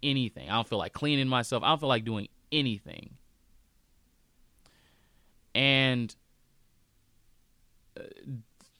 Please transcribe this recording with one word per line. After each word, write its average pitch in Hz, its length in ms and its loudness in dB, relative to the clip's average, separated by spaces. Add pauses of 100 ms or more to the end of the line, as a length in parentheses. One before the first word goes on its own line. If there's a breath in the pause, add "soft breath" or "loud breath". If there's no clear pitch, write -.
anything. 127 480 -2
I 98 40 -2
don't 113 140 0
feel 110 120 -2
like 85 140 -4
cleaning 143 340 0
myself. 123 340 0
I - 80 2
don't 156 100 4
feel 147 100 0
like 113 160 2
doing 107 240 -4 (220)
anything. 127 640 -4 (2500 soft breath)
And, 131 600 2 (1800)
uh, - 40 -14 (760)